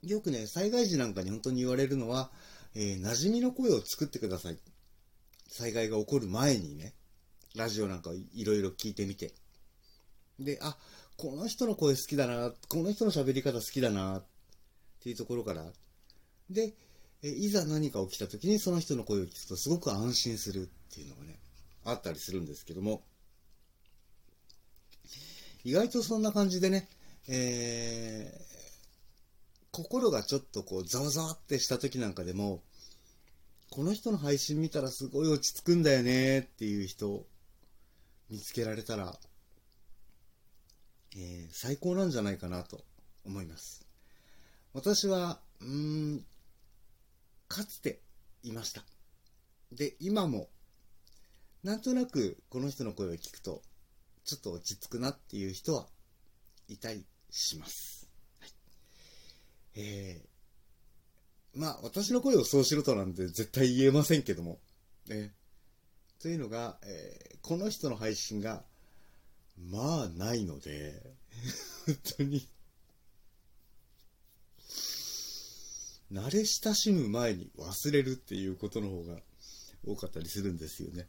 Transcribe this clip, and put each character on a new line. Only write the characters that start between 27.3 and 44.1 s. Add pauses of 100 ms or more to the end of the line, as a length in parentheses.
ー、
心
が
ち
ょ
っ
と
こ
う、
ざ
わ
ざ
わ
っ
て
し
た
時
な
ん
か
で
も、 (1080)
「こ
の
人
の
配
信
見
た
ら
す
ご
い
落
ち
着
く
ん
だ
よ
ね」
っ
て
い
う
人、 (1040)
見
つ
け
ら
れ
た
ら、 (2000)
え
ー、
最
高
な
ん
じ
ゃ
な
い
か
な
と (400)
思
い
ま
す。 (880)